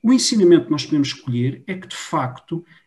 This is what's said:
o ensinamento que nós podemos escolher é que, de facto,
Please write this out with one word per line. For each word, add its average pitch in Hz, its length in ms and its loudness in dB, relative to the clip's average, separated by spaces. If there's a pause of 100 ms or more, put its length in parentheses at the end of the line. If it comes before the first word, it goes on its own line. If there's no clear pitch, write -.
o 233 100 4
ensinamento 185 520 4
que - 60 -4
nós 143 140 -4
podemos 143 220 0
escolher 127 580 -4
é 190 80 -8
que, 185 140 -12
de - 80 -18
facto, 139 680 -8 (240)